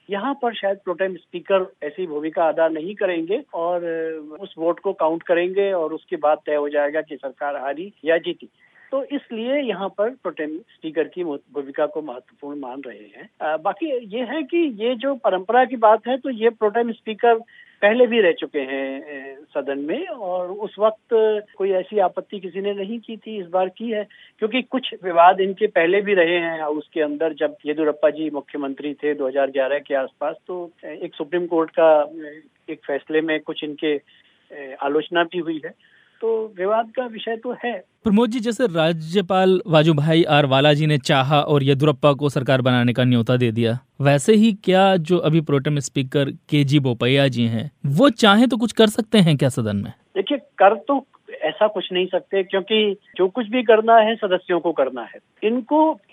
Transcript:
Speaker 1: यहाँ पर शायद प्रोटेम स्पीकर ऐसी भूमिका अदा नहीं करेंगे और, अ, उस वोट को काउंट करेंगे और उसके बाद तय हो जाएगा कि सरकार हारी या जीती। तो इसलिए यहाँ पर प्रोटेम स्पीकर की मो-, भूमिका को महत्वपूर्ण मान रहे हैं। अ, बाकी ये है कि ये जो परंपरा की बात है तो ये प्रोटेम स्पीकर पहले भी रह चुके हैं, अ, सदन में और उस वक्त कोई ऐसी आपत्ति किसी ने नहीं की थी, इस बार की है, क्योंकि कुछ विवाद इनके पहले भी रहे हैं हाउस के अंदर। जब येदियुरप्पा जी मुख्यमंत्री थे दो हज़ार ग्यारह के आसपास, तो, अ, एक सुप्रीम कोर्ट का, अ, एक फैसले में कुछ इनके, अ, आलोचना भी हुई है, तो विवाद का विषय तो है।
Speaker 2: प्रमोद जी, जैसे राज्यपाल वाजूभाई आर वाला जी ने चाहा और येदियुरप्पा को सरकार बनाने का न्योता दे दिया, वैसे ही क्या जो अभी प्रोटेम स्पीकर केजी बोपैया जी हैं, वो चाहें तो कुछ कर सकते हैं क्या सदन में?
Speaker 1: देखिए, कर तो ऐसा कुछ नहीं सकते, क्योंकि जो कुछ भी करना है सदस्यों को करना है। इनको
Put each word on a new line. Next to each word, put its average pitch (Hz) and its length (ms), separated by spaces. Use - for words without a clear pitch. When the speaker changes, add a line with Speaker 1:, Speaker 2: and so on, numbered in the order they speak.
Speaker 1:
यहाँ 214 240
पर 240 200
शायद 196 240
प्रोटेम 185 380
स्पीकर 185 560
ऐसी 160 240
भूमिका 156 420
अदा 160 200
नहीं 160 260
करेंगे 185 480
और, 175 300
अ, 160 560
उस - 180
वोट 165 220
को 196 120
काउंट 165 300
करेंगे 185 500
और 160 200
उसके 160 240
बाद 151 300
तय 151 80
हो 147 140
जाएगा 147 320
कि 156 160
सरकार 143 400
हारी 143 360
या 165 140
जीती। 165 300
तो 269 140
इसलिए 254 560
यहाँ 196 280
पर 208 220
प्रोटेम 160 480
स्पीकर 160 460
की 175 200
मो-, 143 160
भूमिका 139 340
को 151 160
महत्वपूर्ण 143 580
मान 131 260
रहे 104 120
हैं। 117 320
अ, 160 160
बाकी 202 420
ये 254 60
है 269 200
कि 269 420
ये 247 100
जो 269 200
परंपरा 220 500
की 247 120
बात 220 320
है 262 100
तो 269 120
ये 226 200
प्रोटेम 226 420
स्पीकर 226 420
पहले 233 240
भी 226 140
रह 175 120
चुके 151 260
हैं, 135 440
अ, 139 380
सदन 139 380
में 190 280
और 185 440
उस 202 280
वक्त 214 300
कोई 196 140
ऐसी 185 280
आपत्ति 185 420
किसी 185 200
ने 202 140
नहीं 202 260
की 226 160
थी, 214 240
इस 175 60
बार 185 220
की 226 220
है, 208 160
क्योंकि 214 240
कुछ 254 320
विवाद 180 360
इनके 196 260
पहले 180 340
भी 202 140
रहे 175 240
हैं 165 220
हाउस 151 340
के 165 60
अंदर। 151 340
जब 143 220
येदियुरप्पा 151 440
जी 151 200
मुख्यमंत्री 139 640
थे 147 200
दो 139 140
हज़ार 135 220
ग्यारह 135 280
के 143 160
आसपास, 135 420
तो, 180 240
अ, - 20
एक 160 280
सुप्रीम 175 320
कोर्ट 160 240
का, 160 320
अ, 151 380
एक 156 160
फैसले 151 340
में 156 200
कुछ 156 240
इनके, 151 320
अ, - 840
आलोचना 156 420
भी 175 140
हुई 160 260
है, - 340
तो 220 380
विवाद 220 380
का 254 100
विषय 226 300
तो 233 280
है। 220 200
Speaker 2:
प्रमोद 220 260
जी, 247 100
जैसे 233 260
राज्यपाल 175 1000
वाजूभाई 160 580
आर 147 220
वाला 139 260
जी 151 140
ने 151 120
चाहा 143 420
और 147 220
येदियुरप्पा 143 500
को 143 160
सरकार 131 320
बनाने 123 320
का 123 120
न्योता 123 320
दे 123 160
दिया, 113 260
वैसे 139 340
ही 214 180
क्या 190 440
जो 170 220
अभी 160 220
प्रोटेम 147 380
स्पीकर 135 460
केजी 143 540
बोपैया 131 500
जी 120 160
हैं, 117 260
वो 190 240
चाहें 220 380
तो 247 80
कुछ 220 160
कर 220 140
सकते 220 320
हैं 160 180
क्या 135 120
सदन 107 280
में? 101 160
Speaker 1:
देखिए, 196 240
कर 202 380
तो 277 300
ऐसा 160 260
कुछ 196 240
नहीं 180 140
सकते, 190 360
क्योंकि 196 540
जो 185 120
कुछ 226 180
भी 247 160
करना 220 340
है 220 200
सदस्यों 180 440
को 170 120
करना 131 300
है। - 160
इनको 294 560